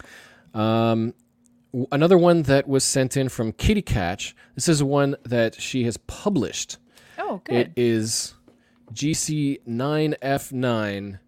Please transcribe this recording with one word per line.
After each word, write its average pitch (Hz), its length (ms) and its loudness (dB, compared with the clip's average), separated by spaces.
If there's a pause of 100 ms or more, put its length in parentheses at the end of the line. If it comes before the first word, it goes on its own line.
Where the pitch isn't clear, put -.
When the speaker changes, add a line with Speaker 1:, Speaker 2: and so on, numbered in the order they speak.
(540)
Speaker 1:
Um, 113 600 0 (580)
w-, 127 200 -4
another 165 260 6
one 170 260 6
that 139 240 4
was 135 160 2
sent 131 320 0
in 135 120 0
from 113 240 -4
Kitty 208 300 2
Catch. 92 520 -4 (200)
This - 140 -6
is 151 140 4
one 143 420 2
that 113 360 0
she 127 240 -2
has 113 140 -2
published. - 800 -4 (400)
Speaker 2:
Oh, 285 300 -6
Speaker 1:
It 120 180 0
Speaker 2:
good. - 100 -16
Speaker 1:
is 113 580 0 (580)
G 143 220 -2
C 147 520 -2
nine 147 560 -2
F 139 300 -4
nine 104 760 -2